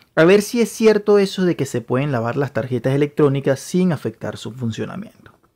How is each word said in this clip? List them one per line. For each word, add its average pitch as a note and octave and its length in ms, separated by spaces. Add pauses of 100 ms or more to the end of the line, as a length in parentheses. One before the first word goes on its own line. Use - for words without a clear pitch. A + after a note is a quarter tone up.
(140)
a D#3+ 100
ver G3 180
si A#3+ 180
es G#3+ 80
cierto G#3+ 500
eso G3 280
de E3+ 100
que C#3 80
se B2 160
pueden C3 320
lavar A#2+ 240
las C#3 160
tarjetas A#2+ 400
electrónicas C#3 680
sin F3+ 340
afectar G#2+ 420
su A2+ 160
funcionamiento. A2 800 (240)